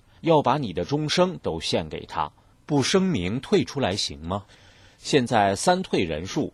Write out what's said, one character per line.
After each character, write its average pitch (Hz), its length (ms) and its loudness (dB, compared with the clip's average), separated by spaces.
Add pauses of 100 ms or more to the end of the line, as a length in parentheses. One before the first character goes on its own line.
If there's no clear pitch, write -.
(200)
要 151 200 4
把 123 160 2
你 120 140 -4
的 82 140 -2
终 147 240 -2
生 180 300 2
都 82 200 -4
献 82 300 -4
给 78 160 -10
他， 76 260 -6 (340)
不 143 160 2
声 185 220 2
明 113 380 0
退 180 240 2
出 - 160 -6
来 95 120 2
行 76 280 -6
吗？ 92 240 -4 (520)
现 123 300 0
在 101 260 4
三 185 300 2
退 127 220 0
人 80 200 -6
数 104 280 -4